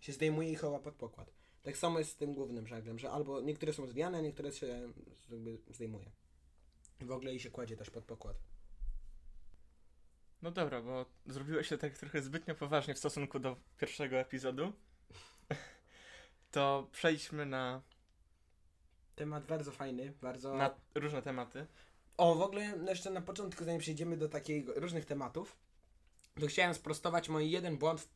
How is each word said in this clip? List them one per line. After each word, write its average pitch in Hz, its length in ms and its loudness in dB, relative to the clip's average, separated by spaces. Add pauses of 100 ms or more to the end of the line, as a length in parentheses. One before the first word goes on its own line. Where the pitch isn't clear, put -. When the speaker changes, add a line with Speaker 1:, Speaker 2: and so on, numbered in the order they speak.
Speaker 1:
się 143 120 -8
zdejmuje 156 400 4
i - 40 0
chowa 147 220 0
pod 143 160 -8
pokład. - 360 -10 (320)
Tak - 140 -6
samo 165 220 4
jest 151 120 2
z - 60 -12
tym 143 180 -2
głównym 120 320 -4
żaglem, 113 320 -6
że 123 120 -6
albo 139 300 0
niektóre 151 320 0
są 143 140 -4
zwijane, 156 320 0
a - 20 0
niektóre 143 320 -2
się - 140 -6 (640)
jakby 113 280 -8 (120)
zdejmuje. 110 400 -8 (920)
W 123 100 -8
ogóle 131 240 -4
i 123 60 -6
się 117 100 -10
kładzie 113 260 -6
też - 140 -10
pod 117 140 -10
pokład. - 320 -6 (2000)
Speaker 2:
No 170 80 -4
dobra, 147 320 0
bo 127 240 -2 (200)
zrobiło 139 360 0
się 147 160 0
tak 143 200 -4
trochę 147 240 -2
zbytnio 156 320 -4
poważnie 143 400 2
w - 40 -4
stosunku 143 400 -2
do 127 180 0 (220)
pierwszego 139 380 0
epizodu. 131 560 0 (800)
<laughs> - 60 2 (920)
To 139 420 6
przejdźmy 151 540 2
na 131 360 -2 (1300)
Speaker 1:
Temat 151 300 -4
bardzo 147 260 -2
fajny, 135 400 -4 (100)
bardzo 131 320 -4
Speaker 2:
na 135 200 4 (200)
różne 147 280 0
tematy. 131 440 -4 (500)
Speaker 1:
O, 170 180 12
w 160 80 6
ogóle 202 360 0 (100)
jeszcze 190 220 0
na 185 100 -2
początku, 185 440 -4
zanim 165 160 2
przejdziemy 160 360 0
do 151 120 2
takiego, 147 480 0
różnych 165 280 0
tematów, 147 520 -4 (840)
to 147 60 4
chciałem 175 280 6
sprostować 165 540 2
mój 156 220 4
jeden 175 260 2
błąd 151 240 4
w - 160 -14